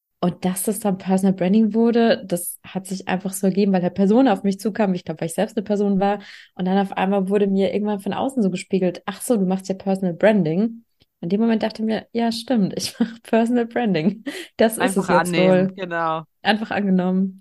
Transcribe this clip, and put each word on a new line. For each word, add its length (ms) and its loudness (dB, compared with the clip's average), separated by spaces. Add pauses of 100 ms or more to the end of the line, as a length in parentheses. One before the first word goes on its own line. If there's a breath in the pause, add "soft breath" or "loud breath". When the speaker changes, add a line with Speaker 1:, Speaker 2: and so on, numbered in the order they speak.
(220)
Speaker 1:
Und 220 -2
dass 200 -2
das 160 -2
dann 180 -2
Personal 360 2
Branding 420 2
wurde, 500 2
das 400 -6
hat 220 -8
sich 200 -8
einfach 260 -4
so 140 -4
ergeben, 260 2
weil 100 2
halt 100 -2
Personen 340 4
auf 140 2
mich 180 0
zukamen, 360 0
ich 80 -8
glaub, 180 -10
weil 60 -2
ich 80 -10
selbst 200 -2
eine 80 -2
Person 360 0
war. 200 0 (360 loud breath)
Und 100 -6
dann 140 2
auf 140 -2
einmal 360 0
wurde 160 2
mir 280 2
irgendwann 260 -2
von 140 -6
außen 280 -2
so 80 2
gespiegelt, 560 -2
„Ach 160 -10
so, 160 0
du 80 0
machst 240 -2
ja 60 -4
Personal 400 -2
Branding.“ 680 0 (380)
In 80 -6
dem 120 0
Moment 200 2
dachte 220 -4
ich 20 -2
mir, 260 -4
„Ja, 200 -2
stimmt, 440 -2
ich 200 -6
<laughs> 40 -8
mach 220 -4
Personal 460 0
Branding.“ 560 0 (340 loud breath)
Das 220 2
ist 180 0
Speaker 2:
Einfach 0 -
Speaker 1:
es 120 0
jetzt 100 4
Speaker 2:
annehmen, 160 0
Speaker 1:
wohl. 400 4
Speaker 2:
genau. 480 -4 (180)
Speaker 1:
Einfach 300 0
angenommen. 680 0